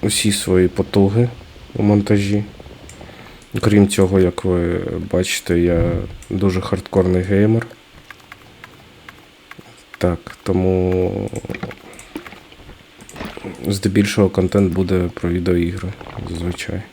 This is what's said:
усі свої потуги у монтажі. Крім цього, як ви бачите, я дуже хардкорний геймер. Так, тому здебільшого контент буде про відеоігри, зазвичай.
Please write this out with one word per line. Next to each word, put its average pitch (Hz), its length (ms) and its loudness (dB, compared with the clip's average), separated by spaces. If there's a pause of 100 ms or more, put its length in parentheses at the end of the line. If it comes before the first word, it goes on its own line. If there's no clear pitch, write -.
усі 107 300 0
свої 92 360 2
потуги 101 600 2 (460)
у 104 80 -2
монтажі. 101 600 2 (1160)
Крім 101 260 6
цього, 95 320 2
як 90 260 0
ви 87 340 0 (320)
бачите, 90 480 0
я 87 320 2 (380)
дуже 95 320 0
хардкорний 92 600 0
геймер. 104 460 2 (2250)
Так, - 460 -4
тому 92 880 0 (2500)
здебільшого 101 640 2
контент 92 440 2
буде 90 400 0
про - 160 -4
відеоігри, 87 600 0 (400)
зазвичай. 87 520 -6 (120)